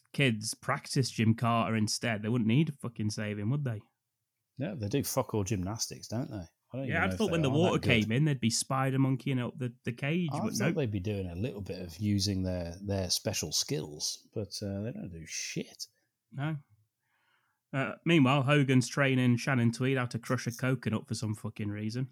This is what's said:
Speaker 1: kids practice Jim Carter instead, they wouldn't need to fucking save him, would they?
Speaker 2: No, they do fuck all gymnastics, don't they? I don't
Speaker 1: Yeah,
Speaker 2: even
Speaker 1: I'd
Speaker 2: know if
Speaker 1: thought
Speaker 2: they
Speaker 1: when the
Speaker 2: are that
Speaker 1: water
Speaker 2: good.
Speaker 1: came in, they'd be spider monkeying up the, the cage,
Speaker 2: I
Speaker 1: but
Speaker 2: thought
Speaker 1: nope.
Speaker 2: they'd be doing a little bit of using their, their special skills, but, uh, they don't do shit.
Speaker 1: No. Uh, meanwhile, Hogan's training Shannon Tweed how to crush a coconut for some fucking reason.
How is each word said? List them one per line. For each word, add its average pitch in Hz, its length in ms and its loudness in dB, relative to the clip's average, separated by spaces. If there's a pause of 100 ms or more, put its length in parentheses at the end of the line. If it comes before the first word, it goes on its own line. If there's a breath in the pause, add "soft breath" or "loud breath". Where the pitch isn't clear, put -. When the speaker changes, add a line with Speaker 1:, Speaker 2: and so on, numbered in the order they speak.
(140)
Speaker 1:
kids 113 420 0
practice - 560 -2
Jim 110 240 4
Carter 117 400 2
instead, 107 480 -2
they 107 60 -2
wouldn't 117 180 2
need 139 200 6
to 147 60 -4
fucking 110 380 -6
save 104 260 -4
him, 101 140 -2
would 147 120 -2
they? 113 160 -4 (800)
Speaker 2:
No, 170 180 -4
they 107 140 -2
do 139 140 2
fuck - 320 -2
all 104 80 2
gymnastics, 101 640 -4
don't - 240 -6
they? 90 160 -8 (260)
I 120 40 -8
don't 135 100 -6
Speaker 1:
Yeah, 139 80 -2
Speaker 2:
even - 80 0
Speaker 1:
I'd 196 40 2
Speaker 2:
know 185 60 0
if 180 60 -2
Speaker 1:
thought 220 80 0
Speaker 2:
they 180 60 -2
Speaker 1:
when 165 100 2
the 135 60 4
Speaker 2:
are 120 40 2
that 147 60 4
Speaker 1:
water 180 200 4
Speaker 2:
good. - 40 -6 (180)
Speaker 1:
came 104 100 0
in, 135 140 4
they'd 143 140 2
be 117 100 2
spider 131 480 0
monkeying 131 420 2
up 120 180 -4
the, 123 140 -4 (140)
the 127 80 -2
cage, 156 400 -2
Speaker 2:
I 151 60 -2
Speaker 1:
but 220 140 0
Speaker 2:
thought - 160 0
Speaker 1:
nope. - 80 0
Speaker 2:
they'd 127 140 0
be 101 80 -2
doing 98 300 -2
a 85 60 -8
little 104 260 -4
bit 92 180 -8
of 82 200 -10
using 101 420 2
their, 90 320 -2 (100)
their 98 280 -2
special - 400 -2
skills, - 840 -4
but, 101 160 -6 (140)
uh, 98 180 -6
they 113 120 -6
don't 190 180 -10
do 82 160 -12
shit. - 580 -10 (480)
Speaker 1:
No. 147 240 -4 (1160)
Uh, 135 200 -2 (120)
meanwhile, 143 380 6
Hogan's 131 440 6
training 127 500 4
Shannon 120 340 2
Tweed 131 260 0
how 123 80 -2
to 120 140 -6
crush 120 280 -2
a 117 40 -2
coconut 117 560 -2
for 110 80 -4
some 107 200 -2
fucking 104 340 -8
reason. 107 420 -4